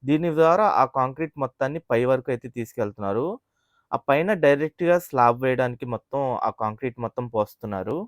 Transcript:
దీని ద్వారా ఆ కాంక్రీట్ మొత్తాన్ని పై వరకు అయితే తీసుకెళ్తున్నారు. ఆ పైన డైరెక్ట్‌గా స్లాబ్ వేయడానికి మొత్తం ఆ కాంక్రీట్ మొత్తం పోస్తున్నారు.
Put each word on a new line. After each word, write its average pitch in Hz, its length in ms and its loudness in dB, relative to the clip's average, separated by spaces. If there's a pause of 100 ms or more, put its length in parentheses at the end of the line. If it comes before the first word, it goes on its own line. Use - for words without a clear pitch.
దీని 156 280 0
ద్వారా 165 340 4 (100)
ఆ 120 160 4
కాంక్రీట్ 135 460 -4
మొత్తాన్ని 139 460 -4
పై 117 220 0
వరకు 127 260 0
అయితే 123 180 -6
తీసుకెళ్తున్నారు. 107 760 -4 (640)
ఆ 139 120 -2
పైన 156 300 2
డైరెక్ట్‌గా 156 680 2
స్లాబ్ 120 420 2
వేయడానికి 127 440 -2
మొత్తం 123 360 -6 (200)
ఆ 107 140 0
కాంక్రీట్ 113 440 -6
మొత్తం 120 280 -6
పోస్తున్నారు. 107 680 -4 (100)